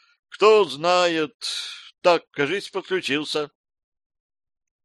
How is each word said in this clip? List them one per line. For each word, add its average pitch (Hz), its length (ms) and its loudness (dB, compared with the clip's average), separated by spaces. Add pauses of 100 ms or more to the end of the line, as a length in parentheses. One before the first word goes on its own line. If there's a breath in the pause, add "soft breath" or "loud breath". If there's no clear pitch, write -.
(280 soft breath)
Кто 214 360 4
знает. 165 720 0 (680 loud breath)
Так, 175 300 2
кажись, 147 400 -4
подключился. 151 800 -4 (1300)